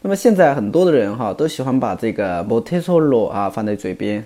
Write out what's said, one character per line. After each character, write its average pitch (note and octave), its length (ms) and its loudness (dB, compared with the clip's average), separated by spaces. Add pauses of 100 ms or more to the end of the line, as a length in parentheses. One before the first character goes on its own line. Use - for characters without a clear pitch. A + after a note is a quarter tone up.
那 G3 80 -6
么 G3 60 0
现 A3 180 4
在 E3 180 6
很 G#2 200 -2
多 F3 120 4
的 F3+ 60 4
人 A2 260 2
哈， A2 160 -4
都 C#3 140 -2
喜 C#3+ 160 -6
欢 C3 160 0
把 A2 160 0
这 A2 180 -4
个 F2+ 300 -4
모 A2+ 180 0
태 F3 220 -4
솔 E3 240 2
로 A2+ 220 2
啊 G2+ 200 -4
放 A2 160 -6
在 G#2 120 -2
嘴 F#2 180 -8
边， G#2 320 -4